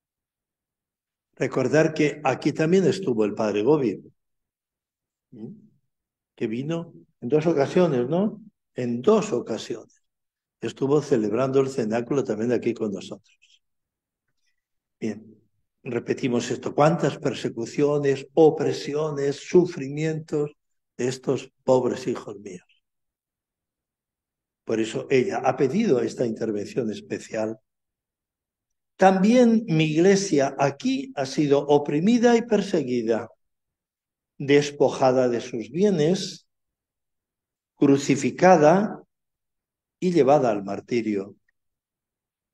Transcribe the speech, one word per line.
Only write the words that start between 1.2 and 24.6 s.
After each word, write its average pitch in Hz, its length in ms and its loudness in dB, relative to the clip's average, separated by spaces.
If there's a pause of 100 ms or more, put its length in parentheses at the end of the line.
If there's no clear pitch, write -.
recordar 143 600 0
que 147 280 0
aquí 135 300 0
también 170 320 2
estuvo 117 400 0
el 104 80 -2
padre 104 300 -2
Gobi, 123 400 0 (1300)
¿eh? - 160 -16 (840)
Que 117 120 -6
vino 151 460 -8 (280)
en 120 80 -10
dos 151 180 0
ocasiones, 143 600 0
¿no? 185 340 -4 (340)
En 120 260 -6
dos 208 300 2
ocasiones. 113 720 -8 (580)
Estuvo 135 400 -2
celebrando 127 580 0
el 135 100 0
cenáculo 120 540 -2
también 117 280 -4
aquí 117 220 0
con 110 180 -6
nosotros. 95 460 -14 (1600)
Bien, - 360 -10 (480)
repetimos 120 680 -4
esto. 107 240 -6
¿Cuántas 151 460 2
persecuciones, 139 1120 -2
opresiones, 143 1040 2
sufrimientos 151 1200 -2 (420)
de 120 120 -2
estos 131 420 -4 (120)
pobres 127 440 2
hijos 107 320 -8
míos? 98 260 -18 (2000)